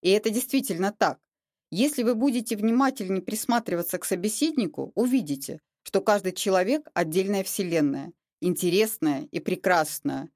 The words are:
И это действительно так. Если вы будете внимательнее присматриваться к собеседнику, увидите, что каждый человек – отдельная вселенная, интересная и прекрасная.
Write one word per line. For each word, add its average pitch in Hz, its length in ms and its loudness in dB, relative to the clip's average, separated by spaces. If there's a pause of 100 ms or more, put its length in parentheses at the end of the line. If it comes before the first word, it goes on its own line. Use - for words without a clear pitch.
И 180 80 4
это 208 200 4
действительно 214 640 0
так. 165 260 0 (540)
Если 254 320 0
вы 240 100 2
будете 233 420 0
внимательнее 220 680 0
присматриваться 202 760 -2
к - 60 -8
собеседнику, 214 920 -2
увидите, 165 640 0 (220)
что - 180 0
каждый 190 320 2
человек – 190 640 0
отдельная 190 480 0
вселенная, 160 720 -2 (280)
интересная 170 920 0
и - 80 -4
прекрасная. 156 960 -2